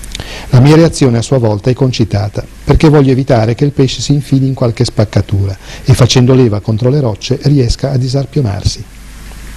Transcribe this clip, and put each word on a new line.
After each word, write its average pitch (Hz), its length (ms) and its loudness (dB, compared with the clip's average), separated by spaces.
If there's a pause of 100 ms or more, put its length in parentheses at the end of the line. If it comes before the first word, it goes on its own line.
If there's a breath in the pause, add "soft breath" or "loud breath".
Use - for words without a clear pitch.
(500 loud breath)
La 123 100 6
mia 147 160 6
reazione 147 420 2
a 113 40 -2
sua 135 160 0
volta 107 320 0
è 123 40 2
concitata, 107 720 -2 (200)
perché 147 240 4
voglio 143 240 4
evitare 120 420 0
che 147 100 -2
il 143 60 0
pesce 131 300 -2
si 139 120 -2
infili 135 340 0
in 135 80 -2
qualche 120 300 -2
spaccatura 98 720 -2 (280 loud breath)
e 127 100 4
facendo 127 400 4
leva 117 260 2
contro 113 300 -2
le 147 100 0
rocce 120 420 -4
riesca 139 500 0
a 135 40 -2
disarpionarsi. 123 880 -4 (720 loud breath)